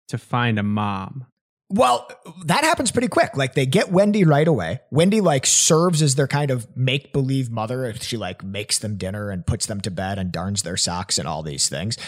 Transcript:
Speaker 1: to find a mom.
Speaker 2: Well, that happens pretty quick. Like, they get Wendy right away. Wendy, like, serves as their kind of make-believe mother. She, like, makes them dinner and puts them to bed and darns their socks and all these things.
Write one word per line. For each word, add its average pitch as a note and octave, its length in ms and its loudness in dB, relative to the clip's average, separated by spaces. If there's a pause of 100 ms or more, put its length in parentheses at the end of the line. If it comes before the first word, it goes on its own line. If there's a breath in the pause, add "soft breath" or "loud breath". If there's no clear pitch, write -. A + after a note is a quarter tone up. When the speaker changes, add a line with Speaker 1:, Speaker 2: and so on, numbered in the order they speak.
Speaker 1:
to - 80 -8
find A#2 420 -2
a G2+ 40 -2
mom. G#2 600 -6 (440)
Speaker 2:
Well, B3 380 2 (380)
that G#3 180 2
happens D#4+ 280 2
pretty B3 160 0
quick. - 280 2
Like, C3+ 200 -2
they C#3+ 100 2
get G3 260 2
Wendy G3+ 340 4
right D3+ 220 6
away. G2+ 340 0 (100)
Wendy, F#3+ 300 4
like, D3+ 260 4
serves E3 560 4
as C3+ 120 2
their C3+ 120 2
kind C#3+ 240 0
of A#2+ 160 -2 (100)
make-believe C3 720 0
mother. A#2 500 -4
She, - 180 -6
like, F#2+ 260 -8
makes G2+ 340 -4
them G#2 200 -4
dinner G2+ 340 -6
and F2+ 160 -6
puts - 180 -2
them G2+ 160 -6
to G#2+ 100 -6
bed F#2+ 280 -4
and F#2 120 -4
darns F#2+ 300 -4
their F2+ 160 -6
socks F2+ 400 -4
and E2 100 -4
all D#2 140 -6
these D2 280 -4
things. F2+ 280 -6 (100)